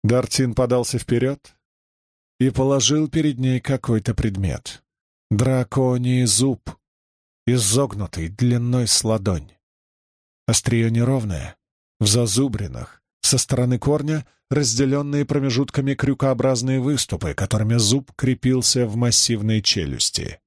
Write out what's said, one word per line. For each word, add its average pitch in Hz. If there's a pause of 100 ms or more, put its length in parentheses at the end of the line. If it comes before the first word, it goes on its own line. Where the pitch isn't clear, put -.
Дартин 123
подался 123
вперёд 127 (840)
и 127
положил 139
перед 151
ней 127
какой-то 120
предмет. 95 (460)
Драконий 127
зуб, 123 (760)
изогнутый 104
длиной 120
с -
ладонь. 98 (960)
Остриё 117
неровное, 113 (440)
в 107
зазубринах, 110 (200)
со -
стороны 123
корня 147 (240)
разделённые 143
промежутками 135
крюкообразные 131
выступы, 120
которыми 107
зуб 120
крепился 127
в 104
массивной 110
челюсти. -